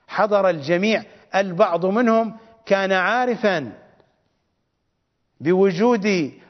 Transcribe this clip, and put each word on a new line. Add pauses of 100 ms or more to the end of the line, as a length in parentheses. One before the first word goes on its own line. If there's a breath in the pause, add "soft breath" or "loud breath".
حضر
الجميع، (320 loud breath)
البعض
منهم (280 loud breath)
كان
عارفاً (1600)
بوجود (160 loud breath)